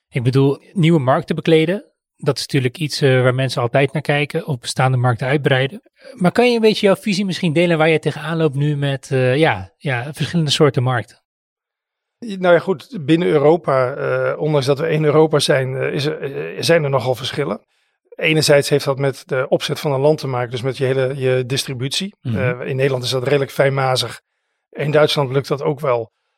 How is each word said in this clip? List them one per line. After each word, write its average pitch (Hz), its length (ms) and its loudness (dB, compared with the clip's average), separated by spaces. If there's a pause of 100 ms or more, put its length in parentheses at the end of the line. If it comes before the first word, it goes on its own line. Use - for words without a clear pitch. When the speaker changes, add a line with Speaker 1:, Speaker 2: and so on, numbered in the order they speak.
Speaker 1:
Ik 131 140 -4
bedoel, 135 380 2 (120)
nieuwe 170 260 4
markten 143 360 0
bekleden, 165 560 2 (240)
dat 143 200 -2
is - 60 -8
natuurlijk 127 360 -2
iets, - 240 -6
eh, 131 200 4
waar 127 140 2
mensen 131 260 -4
altijd 135 320 0
naar 156 80 -4
kijken, 147 460 -2
op 131 140 -4
bestaande 131 360 0
markten 123 300 0
uitbreiden. 139 540 0 (320)
Maar 185 180 2
kan 247 180 2
je 240 60 2
een 226 60 0
beetje 220 240 2
jouw 196 100 6
visie 202 300 -4
misschien 175 280 -2
delen 170 240 2
waar 156 120 4
je 160 100 2
tegenaan 151 380 -6
loopt 160 180 0
nu 147 220 0
met, 139 340 -4
eh, 127 260 2
ja, 117 400 0
ja, 131 360 -6
verschillende 156 380 -2
soorten 143 320 2
markten? 123 400 -4 (960)
Speaker 2:
Nou 190 340 2
ja, 165 60 6
goed, 190 420 -6
binnen 160 260 2
Europa, 147 640 2
eh, 131 460 -2
ondanks 151 260 0
dat 139 140 0
we 165 60 -2
één 156 180 0
Europa 151 360 4
zijn, 131 380 0
eh, 135 160 -4
is 139 120 -4
er, 156 160 -4
eh, 147 400 -8
zijn 165 220 2
er 143 60 -2
nogal 127 260 0
verschillen. 147 500 -6 (500)
Enerzijds 151 540 2
heeft 143 160 0
dat 139 140 -2
met 135 260 -4
de 131 240 -4
opzet 156 300 -2
van 151 120 -4
een 135 80 -2
land 147 180 2
te 147 100 -8
maken, 123 240 -4
dus 120 100 -6
met 127 160 -4
je 139 80 -2
hele, 131 300 0
je 127 300 0
distributie. 135 760 -6
Speaker 1:
Mhm. 120 160 -4
Speaker 2:
Eh, 123 300 -2
in 147 80 -4
Nederland 131 280 0
is 123 60 -6
dat 127 140 -2
redelijk 139 280 0
fijnmazig. 131 720 -2 (480)
In 147 220 -6
Duitsland 147 400 2
lukt 135 160 -2
dat 139 140 -4
ook 151 180 -4
wel. 120 320 -2 (260)